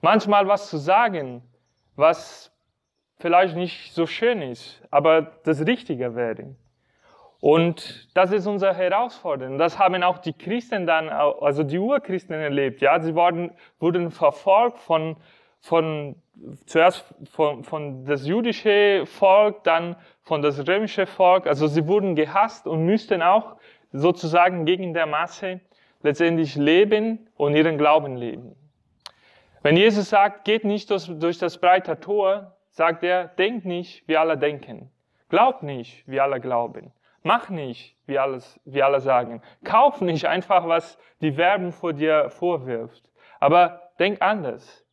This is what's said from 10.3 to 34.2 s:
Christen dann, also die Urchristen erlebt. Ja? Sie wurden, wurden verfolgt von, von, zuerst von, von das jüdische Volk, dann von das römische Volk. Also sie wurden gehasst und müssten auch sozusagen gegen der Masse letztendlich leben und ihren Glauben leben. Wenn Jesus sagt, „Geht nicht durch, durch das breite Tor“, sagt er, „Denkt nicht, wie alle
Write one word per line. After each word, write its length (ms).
Christen 540
dann, 220
also 540
die 140
Urchristen 580
erlebt. 460
Ja? 180
Sie 160
wurden, 360
wurden 300
verfolgt 680
von, 380
von, 560
zuerst 400
von, 320
von 420
das 200
jüdische 800
Volk, 580
dann 320
von 180
das 260
römische 380
Volk. 400
Also 220
sie 200
wurden 280
gehasst 500
und 200
müssten 360
auch 360
sozusagen 760
gegen 280
der 120
Masse 560
letztendlich 540
leben 800
und 200
ihren 220
Glauben 380
leben. 400
Wenn 160
Jesus 320
sagt, 360
„Geht 180
nicht 260
durch, 180
durch 300
das 220
breite 400
Tor“, 580
sagt 260
er, 240
„Denkt 380
nicht, 420
wie 100
alle 200